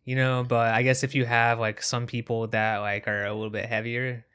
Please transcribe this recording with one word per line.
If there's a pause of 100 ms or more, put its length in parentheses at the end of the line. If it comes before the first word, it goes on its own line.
you
know,
but
I
guess
if
you
have,
like,
some
people
that,
like,
are
a
little
bit
heavier, (100)